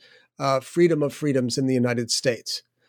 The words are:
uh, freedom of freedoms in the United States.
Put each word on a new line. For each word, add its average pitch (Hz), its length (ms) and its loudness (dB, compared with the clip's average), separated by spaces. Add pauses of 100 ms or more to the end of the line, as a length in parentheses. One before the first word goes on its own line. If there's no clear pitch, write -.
(380)
uh, 135 200 2
freedom 165 440 2
of 139 100 0
freedoms 131 460 -2
in 135 80 0
the 131 80 2
United 120 360 0
States. - 520 -4 (260)